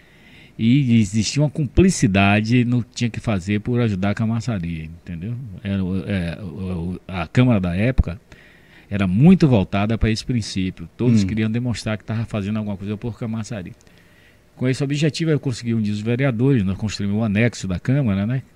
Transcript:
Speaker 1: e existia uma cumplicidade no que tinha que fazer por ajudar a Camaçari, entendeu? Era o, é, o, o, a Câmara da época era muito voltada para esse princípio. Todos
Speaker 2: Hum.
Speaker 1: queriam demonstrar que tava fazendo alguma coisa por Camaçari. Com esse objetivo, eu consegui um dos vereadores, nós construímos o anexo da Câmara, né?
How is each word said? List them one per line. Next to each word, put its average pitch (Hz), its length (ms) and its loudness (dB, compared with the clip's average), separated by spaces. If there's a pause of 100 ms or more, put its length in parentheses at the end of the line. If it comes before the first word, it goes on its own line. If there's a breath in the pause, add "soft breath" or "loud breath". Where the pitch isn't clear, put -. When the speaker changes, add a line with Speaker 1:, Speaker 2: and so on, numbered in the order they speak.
(560 loud breath)
Speaker 1:
e 117 440 4
existia 107 420 0
uma 151 80 2
cumplicidade 113 1160 4
no 120 200 0
que - 100 -18
tinha 120 160 -2
que - 100 -8
fazer 104 420 -2
por 123 200 0
ajudar 101 300 0
a - 20 -2
Camaçari, 107 680 -4
entendeu? 85 500 -10 (300)
Era 98 200 -2
o, 92 140 -2 (100)
é, 87 320 -2
o, 107 60 -12
o, 90 640 -6
a 90 180 -6
Câmara 127 340 4
da 87 160 -2
época 104 460 0 (640 loud breath)
era 101 200 -2
muito 151 400 6
voltada 104 500 0
para 113 140 0
esse 110 120 -4
princípio. 92 720 -4
Todos 113 280 2
Speaker 2:
Hum. 95 40 0
Speaker 1:
queriam 110 220 -2
demonstrar 113 480 -4
que - 60 -20
tava 113 220 -6
fazendo 104 320 -4
alguma 101 200 -6
coisa 101 180 -6
por 110 220 -8
Camaçari. 110 560 -8 (800 soft breath)
Com 127 140 0
esse 131 140 -2
objetivo, 151 480 0
eu 143 80 2
consegui 120 340 -4
um 113 80 0
dos 104 180 -2
vereadores, 120 640 2
nós 95 140 0
construímos 101 400 -2
o 113 60 0
anexo 107 440 0
da 90 120 -2
Câmara, 110 480 0
né? 127 160 -4 (120)